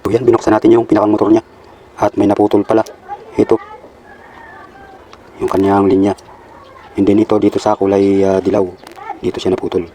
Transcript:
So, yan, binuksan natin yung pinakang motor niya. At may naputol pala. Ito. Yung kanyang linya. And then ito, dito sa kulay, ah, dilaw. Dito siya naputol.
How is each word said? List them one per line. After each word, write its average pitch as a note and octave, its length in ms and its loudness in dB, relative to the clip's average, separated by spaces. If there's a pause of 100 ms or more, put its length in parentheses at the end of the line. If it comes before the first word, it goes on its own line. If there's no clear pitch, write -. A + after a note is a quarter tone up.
So, - 80 -6
yan, A#2 160 -2
binuksan A2+ 320 2
natin A2 160 4
yung A#2 160 2
pinakang G#2 240 2
motor G#2 160 0
niya. A2+ 160 2 (560)
At - 160 -2
may - 80 0
naputol G2+ 400 2
pala. - 160 0 (560)
Ito. - 240 0 (1800)
Yung - 80 -4
kanyang G2 400 2
linya. F#2+ 240 2 (800)
And G2+ 80 0
then G2+ 160 2
ito, G#2+ 160 0
dito G2+ 240 0
sa G#2+ 160 0
kulay, G2 480 2
ah, F#2+ 160 0
dilaw. F#2+ 240 -2 (560)
Dito - 160 -6
siya - 160 -4
naputol. - 320 -4 (100)